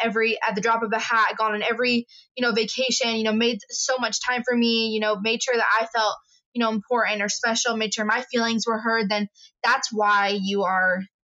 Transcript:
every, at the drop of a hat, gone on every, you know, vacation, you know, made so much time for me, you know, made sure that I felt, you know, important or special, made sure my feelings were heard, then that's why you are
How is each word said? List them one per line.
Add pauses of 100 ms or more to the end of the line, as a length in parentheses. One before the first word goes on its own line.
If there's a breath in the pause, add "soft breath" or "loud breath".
every, (100)
at
the
drop
of
a
hat,
gone
on
every, (300 loud breath)
you
know,
vacation,
you
know,
made (120)
so
much
time
for
me,
you
know,
made
sure
that (140)
I
felt, (380 soft breath)
you
know,
important
or
special,
made
sure
my
feelings
were
heard,
then (340 loud breath)
that's
why
you
are (240)